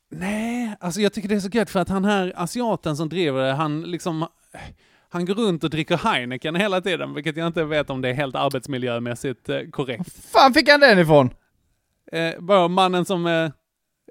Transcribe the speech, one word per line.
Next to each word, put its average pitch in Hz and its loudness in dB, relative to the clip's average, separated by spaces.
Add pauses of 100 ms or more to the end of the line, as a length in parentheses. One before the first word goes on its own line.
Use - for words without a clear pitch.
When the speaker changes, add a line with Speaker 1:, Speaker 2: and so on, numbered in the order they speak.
(120)
Speaker 1:
Nej, 214 -4
alltså 175 -6
jag 202 0
tycker 196 -6
det 214 0
är 208 0
så 190 -6
gött 208 0
för 190 -2
att 175 -2
han 190 0
här 196 0
asiaten 175 -4
som 160 -4
driver 147 -2
det, 135 0
han 151 -2
liksom, 170 -6 (840)
han 175 -4
går 180 -2
runt 196 -2
och 160 -2
dricker 156 -2
Heineken 139 -2
hela 190 0
tiden, 143 -4
vilket 147 -6
jag 165 -2
inte 170 -2
vet 151 -2
om 131 -6
det 127 -2
är 127 -2
helt 135 -4
arbetsmiljömässigt, 123 -4
eh, 139 -4 (120)
korrekt. 127 -6 (340)
Speaker 2:
Var - 8
fan 269 8
fick 247 4
han 285 6
den 240 8
ifrån? 151 6 (840)
Speaker 1:
Eh, 165 -4
bara 175 4
mannen 180 2
som, 175 -2
eh, 165 2 (600)